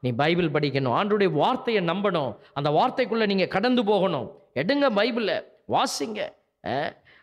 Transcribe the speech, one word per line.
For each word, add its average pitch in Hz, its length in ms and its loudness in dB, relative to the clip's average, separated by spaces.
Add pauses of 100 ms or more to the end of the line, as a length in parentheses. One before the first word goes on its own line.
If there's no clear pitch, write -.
நீ 127 120 -2
பைபிள் 160 380 2
படிக்கணும், 139 500 0
ஆண்டவருடைய 202 300 2
வார்த்தையை 208 540 0
நம்பணும், 170 520 -2 (160)
அந்த 143 180 -2
வார்த்தைக்குள்ள 226 560 0
நீங்க 196 200 2
கடந்து 247 380 2
போகணும். 185 480 0 (220)
எடுங்க 269 420 2
பைபிளை, 214 480 0 (240)
வாசிங்க. 208 600 -2 (380)
அஹ், 127 280 -4 (280)